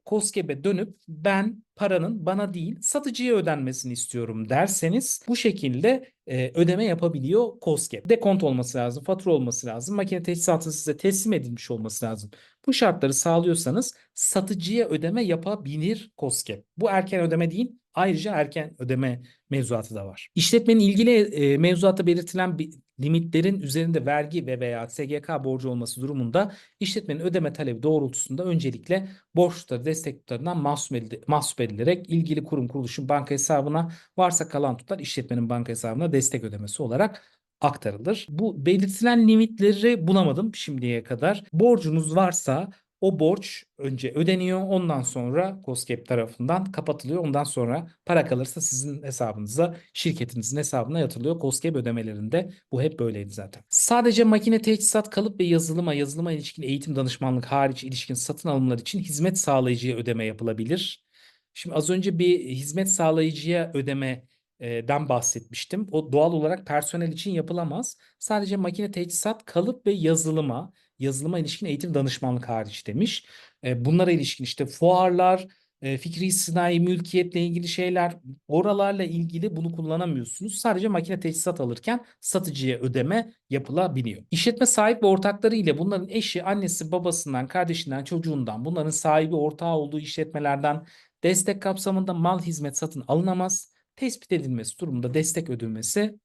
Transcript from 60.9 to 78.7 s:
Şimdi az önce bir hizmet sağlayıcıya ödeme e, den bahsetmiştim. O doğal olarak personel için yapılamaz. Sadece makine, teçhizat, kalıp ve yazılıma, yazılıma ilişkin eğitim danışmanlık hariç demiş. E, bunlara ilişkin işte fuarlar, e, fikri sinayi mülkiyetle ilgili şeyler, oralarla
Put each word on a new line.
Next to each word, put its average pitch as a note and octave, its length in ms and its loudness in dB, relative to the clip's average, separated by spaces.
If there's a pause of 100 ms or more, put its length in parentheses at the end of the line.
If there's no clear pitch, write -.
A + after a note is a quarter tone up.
Şimdi - 220 -8
az D#3 140 0
önce F#3 300 0
bir F3+ 200 4
hizmet C#3+ 500 -4
sağlayıcıya D#3+ 840 0
ödeme C3+ 500 -4 (380)
e, A#2 260 -6
den C#3+ 220 0
bahsetmiştim. B2 800 -2
O D#3 200 -2
doğal D#3 220 4
olarak E3 340 -2
personel E3 440 -2
için F#3+ 200 -6
yapılamaz. E3+ 640 -4 (220)
Sadece G3+ 380 -2
makine, F#3+ 340 -2
teçhizat, F3+ 540 -4
kalıp G3+ 420 0
ve G3+ 40 4
yazılıma, D#3 800 0 (260)
yazılıma C#3 400 -2
ilişkin E3 260 -4
eğitim D#3 280 -4
danışmanlık B2+ 560 0
hariç A2 380 -6
demiş. C#3+ 380 -2 (400)
E, B2 200 -2
bunlara F3 260 6
ilişkin C#3 320 0
işte C3 220 -4
fuarlar, F3+ 800 4 (340)
e, C3+ 160 -4
fikri E3 340 -4
sinayi F3 480 2
mülkiyetle F3+ 640 0
ilgili F3 220 -2
şeyler, F3+ 460 0 (340)
oralarla G3 560 2